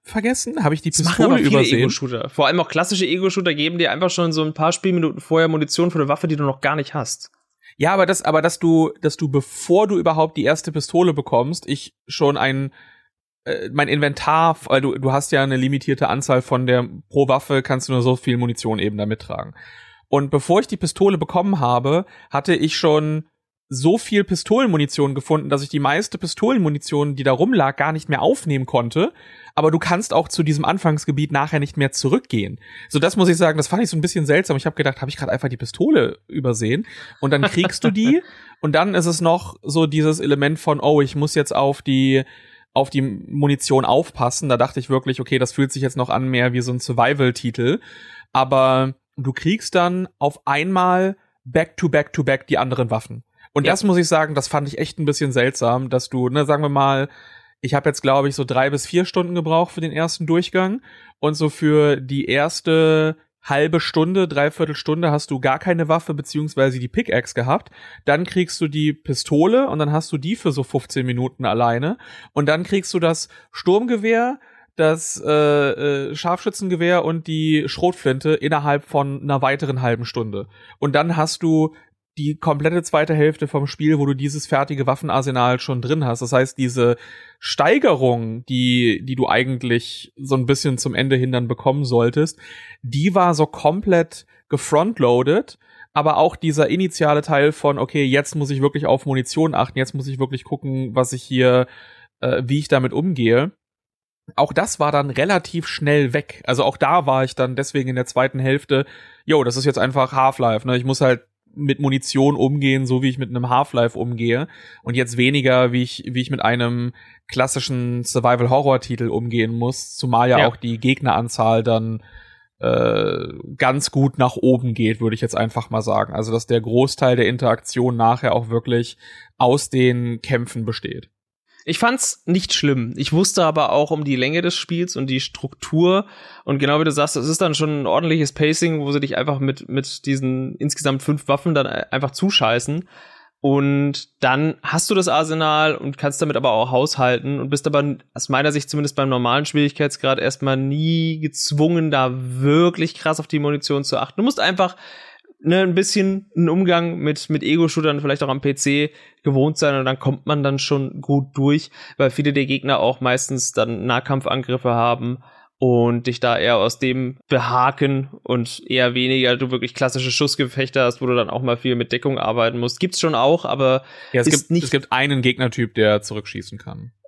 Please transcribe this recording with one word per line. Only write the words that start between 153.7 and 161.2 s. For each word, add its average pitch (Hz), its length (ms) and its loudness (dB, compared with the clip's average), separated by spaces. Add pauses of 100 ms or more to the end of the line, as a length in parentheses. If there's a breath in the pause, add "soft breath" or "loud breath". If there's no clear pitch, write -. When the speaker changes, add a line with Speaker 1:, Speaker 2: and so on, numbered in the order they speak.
Speaker 2:
zu 139 140 -2
achten. - 220 -6
Du 208 40 2
musst 269 160 0
einfach, 180 360 0 (680 loud breath)
ne, 175 180 4
ein 185 120 2
bisschen 190 640 0
einen 165 120 4
Umgang 170 500 0
mit, 151 320 -4
mit 151 120 -2
Ego-Shootern 156 580 0
vielleicht 143 220 -2
auch 139 60 -2
am 135 120 -2
P 139 140 0
C 143 380 0 (320 soft breath)
gewohnt 143 340 2
sein 143 160 2
und 131 120 -2
dann 131 120 -2
kommt 139 260 -2
man 147 200 0
dann 139 160 0
schon 139 400 -2
gut 139 360 0